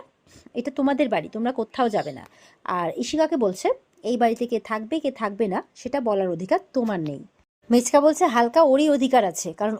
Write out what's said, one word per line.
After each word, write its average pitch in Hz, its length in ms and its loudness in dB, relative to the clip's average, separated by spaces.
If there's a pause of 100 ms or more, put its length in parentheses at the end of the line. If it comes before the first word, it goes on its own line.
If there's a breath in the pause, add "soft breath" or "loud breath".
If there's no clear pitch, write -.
(540 loud breath)
এটা 247 160 -6
তোমাদের 277 380 0
বাড়ি, 170 200 -2
তোমরা 233 240 -4
কোথাও 240 360 -2
যাবে 156 240 -4
না।" 127 120 -16 (400 soft breath)
আর 175 320 -2
ইশিকাকে 311 400 0
বলছে, 214 320 0 (340)
"এই 240 140 -2
বাড়িতে 233 300 0
কে 233 140 -2
থাকবে, 220 400 -6
কে 277 100 -2
থাকবে 214 380 -4
না, 185 100 -2 (160)
সেটা - 260 -6
বলার 202 280 0
অধিকার 185 320 -2 (120)
তোমার 220 280 -2
নেই।" 147 200 -6 (500)
মেচকা 240 300 4
বলছে, 302 240 4
"হালকা 240 380 4
ওরই 294 280 4
অধিকার 254 340 4
আছে, 175 280 -4
কারণ 214 280 -4